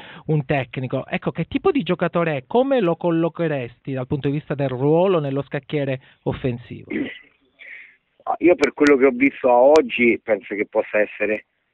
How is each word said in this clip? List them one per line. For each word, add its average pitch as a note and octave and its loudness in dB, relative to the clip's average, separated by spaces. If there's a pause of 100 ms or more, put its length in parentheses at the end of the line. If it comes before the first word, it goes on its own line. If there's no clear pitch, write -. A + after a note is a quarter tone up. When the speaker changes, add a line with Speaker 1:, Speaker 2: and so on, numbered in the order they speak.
(260)
Speaker 1:
un D3+ 0
tecnico, C3 -4
ecco, - -6
che E3 -6
tipo D#4+ -2
di C#4+ -2
giocatore E3+ -2
è? B2+ -8
Come C4 0
lo E3+ 0
collocheresti D#3+ -4
dal B2+ -6
punto D3 -4
di C#3 0
vista D3+ -6
del C#3 -2
ruolo D#3+ 2
nello C#3 -2
scacchiere C#3 -6 (240)
offensivo? B2+ -6 (1300)
Speaker 2:
Ah, - -4
io F3 4
per B2+ 0
quello D3 4
che C3 4
ho C3+ 4
visto C3 0
a A#2+ 6
oggi B2 4
penso G#2 -4
che G2+ -4
possa G#2+ -2
essere G#2 -4 (280)